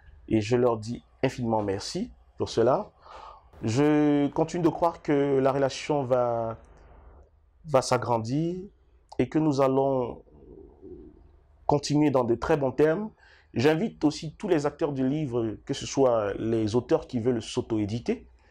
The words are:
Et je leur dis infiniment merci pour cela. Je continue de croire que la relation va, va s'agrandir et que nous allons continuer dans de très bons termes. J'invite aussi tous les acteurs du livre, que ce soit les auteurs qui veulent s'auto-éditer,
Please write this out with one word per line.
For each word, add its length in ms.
Et 140
je 160
leur 200
dis 240
infiniment 400
merci 480
pour 120
cela. 420
Je 680
continue 360
de 60
croire 320
que 380
la 120
relation 540
va, 520
va 160
s'agrandir 720
et 100
que 100
nous 220
allons 640
continuer 440
dans 140
de 120
très 200
bons 160
termes. 400
J'invite 520
aussi 300
tous 120
les 180
acteurs 280
du 120
livre, 600
que 80
ce 120
soit 500
les 420
auteurs 280
qui 140
veulent 220
s'auto-éditer, 840